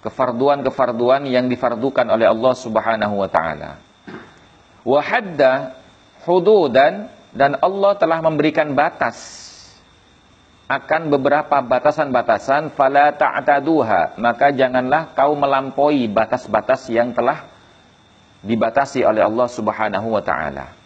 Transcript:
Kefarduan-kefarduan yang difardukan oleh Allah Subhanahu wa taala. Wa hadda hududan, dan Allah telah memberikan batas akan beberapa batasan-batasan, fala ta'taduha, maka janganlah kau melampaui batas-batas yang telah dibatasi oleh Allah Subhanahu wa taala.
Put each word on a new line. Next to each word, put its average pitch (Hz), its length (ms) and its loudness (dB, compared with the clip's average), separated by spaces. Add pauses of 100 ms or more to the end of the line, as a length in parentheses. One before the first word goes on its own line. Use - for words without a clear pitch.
Kefarduan-kefarduan 127 1300 0
yang 127 200 0
difardukan 123 600 -2
oleh 110 200 4
Allah 113 280 2
Subhanahu 107 640 -2
wa 95 80 -2
taala. 76 480 -4 (1040)
Wa 135 240 2
hadda 143 720 0 (480)
hududan, 175 880 2 (180)
dan - 320 0
Allah 196 320 2
telah 165 300 0
memberikan 151 500 0
batas - 640 -4 (1300)
akan 151 400 -2
beberapa 143 520 2
batasan-batasan, 131 1160 0
fala 143 320 4
ta'taduha, 143 1080 0
maka 120 360 2
janganlah 127 640 0
kau 143 160 2
melampaui 139 720 0
batas-batas 110 800 -2
yang 120 240 0
telah 123 360 -2 (960)
dibatasi 117 640 -2
oleh 107 160 2
Allah 110 300 0
Subhanahu 107 640 -4
wa 104 100 0
taala. 69 480 -6 (140)